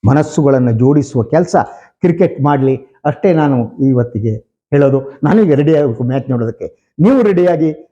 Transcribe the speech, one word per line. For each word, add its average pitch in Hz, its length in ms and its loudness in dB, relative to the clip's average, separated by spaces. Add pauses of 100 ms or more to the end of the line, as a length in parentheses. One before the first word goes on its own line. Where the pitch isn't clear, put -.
ಮನಸ್ಸುಗಳನ್ನು 139 640 2
ಜೋಡಿಸುವ 127 520 0
ಕೆಲಸ 175 320 -2 (440)
ಕ್ರಿಕೆಟ್ 165 420 0
ಮಾಡ್ಲಿ, 135 340 0 (300)
ಅಷ್ಟೇ 175 280 -2
ನಾನು 139 440 -2
ಇವತ್ತಿಗೆ 120 760 -2 (180)
ಹೇಳೋದು. 139 380 0 (120)
ನಾನೀಗ 185 300 2
ರೆಡಿ 147 220 2
ಆಗಬೇಕು 135 280 -2
ಮ್ಯಾಚ್ 127 260 -4
ನೋಡೋದಕ್ಕೆ, 117 720 -8
ನೀವು 247 220 4
ರೆಡಿಯಾಗಿ. 175 500 0 (200)